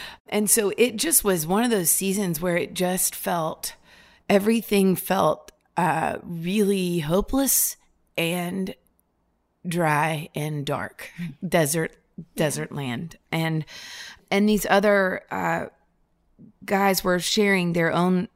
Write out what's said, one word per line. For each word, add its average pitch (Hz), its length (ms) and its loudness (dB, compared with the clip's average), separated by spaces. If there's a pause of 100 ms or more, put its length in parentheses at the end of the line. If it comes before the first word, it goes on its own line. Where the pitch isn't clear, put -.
(280)
And 208 220 0
so 202 260 2
it 233 200 4
just 302 260 2
was 180 240 0
one 196 160 2
of 247 80 0
those 190 200 0
seasons 190 500 0
where 175 160 0
it - 180 -4
just 180 400 -2
felt, 170 600 -4 (540)
everything 202 680 4
felt, - 560 0 (240)
uh, 160 480 0
really 180 760 0
hopeless 208 760 0 (420)
and 180 560 -4 (920)
dry 160 680 0
and 151 320 -4
dark, - 440 -8 (360)
desert, 160 460 0 (420)
desert 151 380 -2
land. 139 440 -8 (140)
And, 160 340 -2 (680)
and 202 180 4
these 214 200 2
other, 196 640 2
uh, 175 360 -2 (960)
guys 196 400 2
were 180 140 2
sharing 190 540 2
their 170 200 2
own 180 440 2